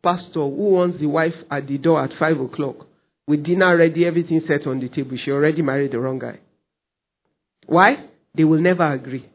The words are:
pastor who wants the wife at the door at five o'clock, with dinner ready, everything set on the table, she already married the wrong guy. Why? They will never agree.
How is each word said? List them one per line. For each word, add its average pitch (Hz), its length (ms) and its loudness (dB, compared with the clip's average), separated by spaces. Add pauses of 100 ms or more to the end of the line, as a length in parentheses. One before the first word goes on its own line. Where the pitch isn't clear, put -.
pastor 175 380 -4
who 147 340 -2
wants 180 240 0
the 151 80 -2
wife 160 280 0 (160)
at 139 160 -6
the 139 120 -6
door 147 260 2
at 131 140 -8
five 160 200 2
o'clock, 131 480 -8 (400)
with 147 180 0
dinner 175 320 2
ready, 165 280 4
everything 170 420 0
set 147 200 -2
on 131 120 -4
the 127 120 -6
table, 131 260 -6
she 139 140 -6
already 151 320 0
married 139 300 -2
the 120 60 -4
wrong 131 200 -4
guy. 120 200 -12 (1300)
Why? 196 440 2 (240)
They 160 100 2
will 156 160 4
never 175 320 2
agree. 131 320 -10 (100)